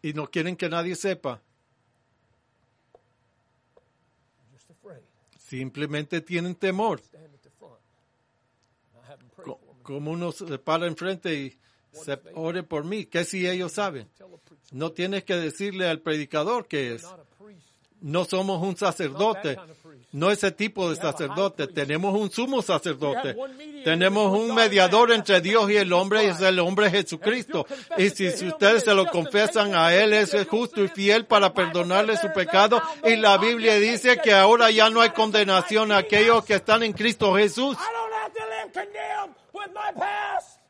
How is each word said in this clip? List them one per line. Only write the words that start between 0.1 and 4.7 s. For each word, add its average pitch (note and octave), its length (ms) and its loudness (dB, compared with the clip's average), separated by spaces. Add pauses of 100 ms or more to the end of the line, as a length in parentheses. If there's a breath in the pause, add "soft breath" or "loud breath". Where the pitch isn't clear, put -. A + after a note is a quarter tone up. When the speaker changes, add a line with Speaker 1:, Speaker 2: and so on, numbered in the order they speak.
Speaker 1:
no D3 160 -8
quieren E3+ 260 -6
que F3 140 -6
nadie E3+ 260 -6
sepa. E3 460 -8 (3000)
Speaker 2:
Just - 180 -20